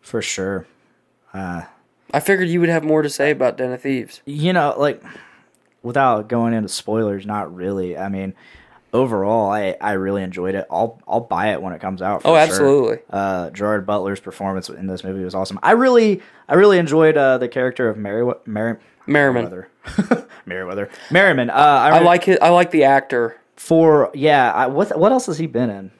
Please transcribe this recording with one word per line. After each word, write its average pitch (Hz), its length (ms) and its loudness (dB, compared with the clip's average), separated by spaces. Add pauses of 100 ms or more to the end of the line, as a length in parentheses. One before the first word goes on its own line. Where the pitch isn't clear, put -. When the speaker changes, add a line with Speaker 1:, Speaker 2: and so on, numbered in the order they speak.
Speaker 1:
For 113 200 -6
sure. 95 440 -6 (680)
Uh, 90 300 -10 (500)
Speaker 2:
I 147 60 0
figured 185 300 0
you 175 120 0
would 170 80 2
have 165 140 0
more 156 180 2
to 147 80 -2
say 143 220 -2
about 127 260 -2
Den 127 160 -6
of 123 80 -12
Thieves. 131 440 -6
Speaker 1:
You 147 280 -2
know, 147 240 0
like, 139 260 -2 (800)
without 120 460 0
going 117 240 0
into 107 160 -4
spoilers, 104 560 -4
not 101 280 -6
really. 90 440 -6
I 95 100 -6
mean, 95 260 -6 (600)
overall, 110 580 0
I, 101 300 -2
I 104 120 -4
really 95 300 -4
enjoyed 92 320 -6
it. 98 160 -6
I'll, 113 360 -4
I'll 110 120 -2
buy 104 320 -2
it 78 100 -4
when 92 120 -8
it 78 80 -14
comes 95 200 -8
out, 95 200 -4
for - 80 0
Speaker 2:
Oh, - 40 4
Speaker 1:
sure. 160 60 6
Speaker 2:
absolutely. 143 600 2 (100)
Speaker 1:
Uh, 95 400 -4
Gerard 98 360 -4
Butler's 98 360 -4
performance 95 480 -8
in 95 180 -12
this 92 160 -8
movie 95 200 -8
was 90 120 -8
awesome. 95 260 -6
I 180 100 2
really, 233 500 4 (260)
I - 80 0
really 196 220 6
enjoyed, 156 400 4
uh, 135 200 4
the 120 120 -4
character 127 400 -2
of 104 80 -6
Merri-, 107 360 -2 (120)
Merri-, 110 320 -4 (280)
Speaker 2:
Merriman. 123 640 0 (180)
Speaker 1:
Merriweather. - 500 -4
<laughs> - 100 -20
Merriweather. 95 440 -8 (220)
Merriman. 156 380 4
Uh, - 40 -6
I 143 360 4
Speaker 2:
I 156 100 6
Speaker 1:
re- 170 60 6
Speaker 2:
like 175 240 4
it. 185 120 4
I 165 80 6
like 175 220 4
the 151 140 4
actor. 135 540 0 (180)
Speaker 1:
For, 160 560 4
yeah, 139 400 4
I, 123 140 0
what, 160 300 -2
what 196 140 4
else 254 140 0
has 156 120 -6
he 165 100 -4
been 120 220 -2
in? 98 300 -12